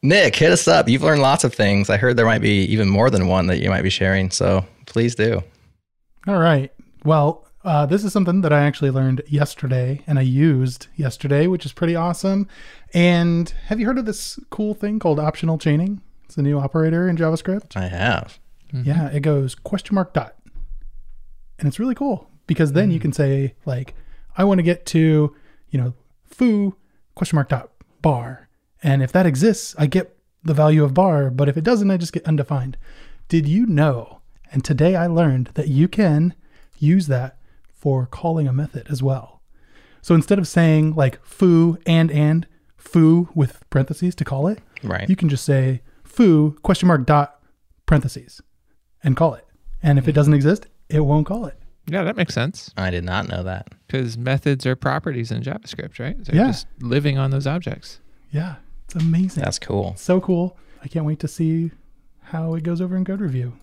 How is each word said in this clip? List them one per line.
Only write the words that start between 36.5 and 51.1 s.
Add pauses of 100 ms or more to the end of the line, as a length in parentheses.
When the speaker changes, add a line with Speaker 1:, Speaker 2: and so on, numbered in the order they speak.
Speaker 2:
use
that (360)
for
calling
a
method
as
well. (640)
So
instead
of
saying,
like,
foo
and,
and, (300)
foo
with
parentheses
to
call
it, (240)
Speaker 1:
Right.
Speaker 2:
you
can
just
say (240)
foo
question
mark
dot (460)
parentheses (640)
and
call
it. (360)
And
if
it
doesn't
exist, (220)
it
won't